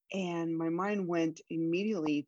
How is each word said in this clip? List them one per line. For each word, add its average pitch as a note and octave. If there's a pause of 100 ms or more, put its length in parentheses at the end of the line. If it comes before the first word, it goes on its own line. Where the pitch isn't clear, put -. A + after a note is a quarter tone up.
(120)
and E3+
my E3
mind F#3+
went E3
immediately E3